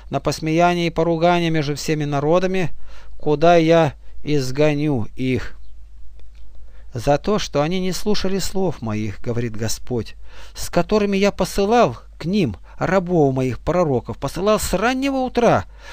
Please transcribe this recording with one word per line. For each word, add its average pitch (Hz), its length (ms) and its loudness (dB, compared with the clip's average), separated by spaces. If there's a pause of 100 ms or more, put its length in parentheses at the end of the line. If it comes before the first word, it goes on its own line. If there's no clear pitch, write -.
на 135 100 -2
посмеяние 170 680 2
и - 20 0
поругание 170 600 2
между 151 260 0
всеми 151 280 -2
народами, 165 680 0 (460)
куда 151 380 4
я 160 380 6 (300)
изгоню 147 920 0
их. 127 400 -2 (1400)
За 139 240 2
то, 196 220 0
что - 220 -2
они 175 180 0
не 185 140 0
слушали 196 460 2
слов 185 420 0
моих, 107 400 -4
говорит 120 340 -2
Господь, 110 600 -2 (380)
с - 160 -6
которыми 202 460 2
я 196 160 4
посылал 196 680 2 (200)
к - 80 -10
ним – 165 320 0 (200)
рабов 170 560 2
моих 131 260 -2
пророков, 156 580 0
посылал 196 420 0
с - 140 -2
раннего 262 440 0
утра, 240 480 2 (280)